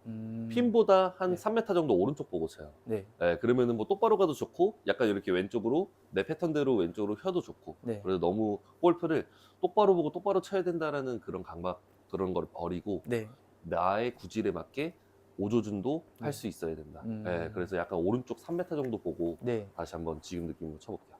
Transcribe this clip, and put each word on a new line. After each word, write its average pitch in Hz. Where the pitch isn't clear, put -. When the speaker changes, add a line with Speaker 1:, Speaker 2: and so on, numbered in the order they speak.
Speaker 1:
음. 113
Speaker 2:
핀보다 208
한 185
Speaker 1:
네. 175
Speaker 2:
삼 214
미터 220
정도 151
오른쪽 113
보고 80
쳐요. 76
Speaker 1:
네. 107
Speaker 2:
네, 170
그러면은 120
뭐 107
똑바로 208
가도 180
좋고 -
약간 107
이렇게 98
왼쪽으로 113
내 95
패턴대로 147
왼쪽으로 101
휘어도 180
좋고 -
Speaker 1:
네. 113
Speaker 2:
그래서 95
너무 104
골프를 170
똑바로 196
보고 151
똑바로 190
쳐야 190
된다라는 147
그런 92
강박, 87
그런 92
걸 82
버리고 87
Speaker 1:
네. 113
Speaker 2:
나의 95
구질에 101
맞게 135
오조준도 104
Speaker 1:
네. 117
Speaker 2:
할 139
수 -
있어야 82
된다. 78
Speaker 1:
음. 110
Speaker 2:
네, 85
그래서 90
약간 87
오른쪽 117
삼 170
미터 175
정도 127
보고 85
Speaker 1:
네. 113
Speaker 2:
다시 85
한번 82
지금 87
느낌으로 78
쳐볼게요. -